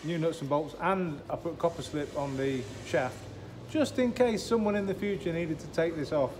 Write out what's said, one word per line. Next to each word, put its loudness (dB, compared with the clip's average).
new 0
nuts 2
and -4
bolts, 2
and 2
I -2
put -4
copper 2
slip -4
on -2
the 0
shaft, 0
just 2
in 4
case 4
someone 2
in 0
the 0
future -2
needed -2
to -10
take 2
this -4
off. 2